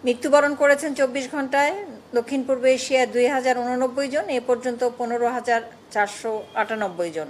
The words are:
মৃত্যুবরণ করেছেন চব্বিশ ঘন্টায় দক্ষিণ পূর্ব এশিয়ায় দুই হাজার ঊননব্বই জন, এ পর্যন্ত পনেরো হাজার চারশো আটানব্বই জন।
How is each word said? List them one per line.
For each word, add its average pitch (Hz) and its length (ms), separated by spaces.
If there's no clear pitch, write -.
মৃত্যুবরণ 285 500
করেছেন 285 380
চব্বিশ 262 380
ঘন্টায় 285 420
দক্ষিণ 247 280
পূর্ব 254 220
এশিয়ায় 262 420
দুই 240 200
হাজার 254 320
ঊননব্বই 254 480
জন, 294 220
এ 262 180
পর্যন্ত 247 500
পনেরো 240 320
হাজার 233 320
চারশো 208 400
আটানব্বই 202 560
জন। 151 180